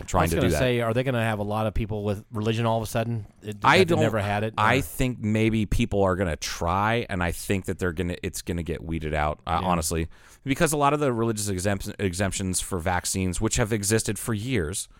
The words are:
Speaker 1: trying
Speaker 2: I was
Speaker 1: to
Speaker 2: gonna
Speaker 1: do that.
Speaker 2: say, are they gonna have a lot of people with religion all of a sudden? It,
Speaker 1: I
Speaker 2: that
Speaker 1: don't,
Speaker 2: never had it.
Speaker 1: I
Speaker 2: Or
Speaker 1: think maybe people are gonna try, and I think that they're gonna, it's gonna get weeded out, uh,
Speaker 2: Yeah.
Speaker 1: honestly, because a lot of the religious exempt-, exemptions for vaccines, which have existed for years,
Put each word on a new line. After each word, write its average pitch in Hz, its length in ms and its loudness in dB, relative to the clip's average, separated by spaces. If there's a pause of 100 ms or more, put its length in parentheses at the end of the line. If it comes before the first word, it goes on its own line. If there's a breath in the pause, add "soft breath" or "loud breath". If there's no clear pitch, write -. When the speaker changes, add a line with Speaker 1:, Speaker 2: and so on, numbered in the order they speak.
Speaker 1:
trying 87 160 2
Speaker 2:
I - 20 4
was 87 60 2
Speaker 1:
to 82 60 2
Speaker 2:
gonna - 120 4
Speaker 1:
do - 40 4
that. 73 60 2
Speaker 2:
say, 123 220 2
are 113 140 0
they 127 80 2
gonna 123 200 0
have 110 160 0
a 104 40 -2
lot 107 240 -2
of 104 80 -2
people 107 280 -2
with 104 300 -2
religion 110 320 0
all 113 140 2
of 113 40 -2
a 107 40 -6
sudden? 113 400 -2 (160)
It, 104 200 -10
Speaker 1:
I 151 180 6
Speaker 2:
that 180 80 6
Speaker 1:
don't, 165 120 2
Speaker 2:
never 110 200 2
had 104 220 0
it. 110 140 -4
Speaker 1:
I 110 220 4
Speaker 2:
Or - 20 2
Speaker 1:
think 127 400 -2
maybe 110 460 2
people 107 360 2
are 92 140 4
gonna 87 200 0
try, 101 720 0
and 90 120 -2
I 85 100 0
think 98 340 -2
that 92 120 -4
they're 90 140 0
gonna, 87 300 -2
it's - 180 -6
gonna 87 220 -4
get 80 200 -6
weeded 80 300 -4
out, 76 340 0
uh, 85 140 0
Speaker 2:
Yeah. - 80 -2
Speaker 1:
honestly, 82 400 0 (360 soft breath)
because 151 280 2
a 151 60 0
lot 143 160 4
of 147 60 0
the 139 120 2
religious 110 380 0
exempt-, 95 480 -2
exemptions 95 640 0
for 95 160 -4
vaccines, 90 600 -2
which 110 180 0
have 113 140 0
existed 107 480 0
for - 140 -4
years, 101 560 -2 (120)